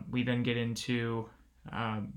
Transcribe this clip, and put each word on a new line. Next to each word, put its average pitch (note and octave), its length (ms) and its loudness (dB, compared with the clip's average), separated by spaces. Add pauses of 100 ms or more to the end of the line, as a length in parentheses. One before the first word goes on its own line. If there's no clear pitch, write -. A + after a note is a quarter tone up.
(100)
we B2 120 2
then B2 200 2
get A#2+ 160 2
into, A#2 720 0 (420)
uh, A2 260 0 (180)